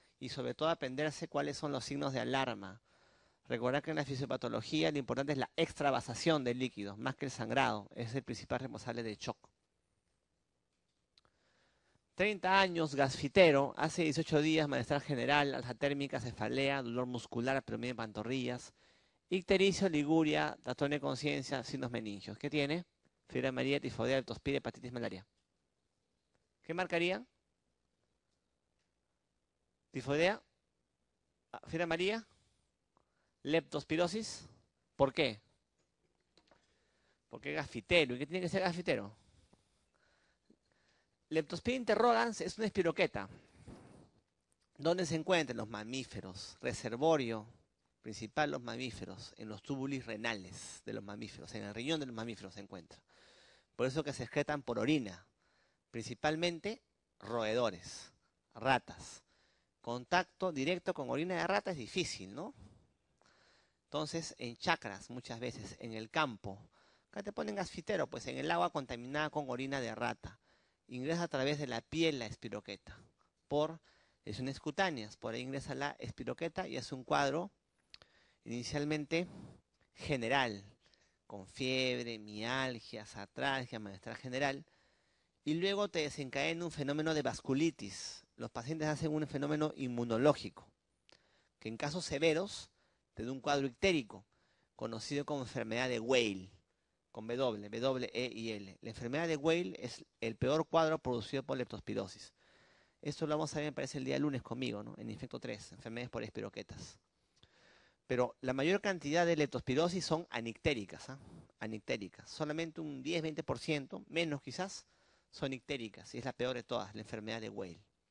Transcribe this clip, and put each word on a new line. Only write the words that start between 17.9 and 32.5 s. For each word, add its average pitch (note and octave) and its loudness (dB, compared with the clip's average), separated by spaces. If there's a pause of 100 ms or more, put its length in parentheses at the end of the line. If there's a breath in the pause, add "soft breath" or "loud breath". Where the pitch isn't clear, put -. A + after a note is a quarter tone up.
de - -10
pantorrillas, A#2+ -4 (560 soft breath)
ictericia, F#3+ 6
liguria, D3+ 4
trastorno C#3+ 0
de D3 0
conciencia, C#3 -2
signos C3 -4
meningios. G#2+ -6
¿Qué C#3+ -4
tiene? D3+ 0 (420)
Fiebre B2+ 0
amarilla, C3 2
tifoidea, C3 0
leptospira, C3+ -2
hepatitis, A#2+ -8
malaria. G2+ -6 (1400)
¿Qué D#3+ -4
marcaría? F3+ 0 (2750)
Tifoidea, D3 2 (1080)
ah, - -12
fiebre E3 -2
amarilla, F3+ 0 (1160)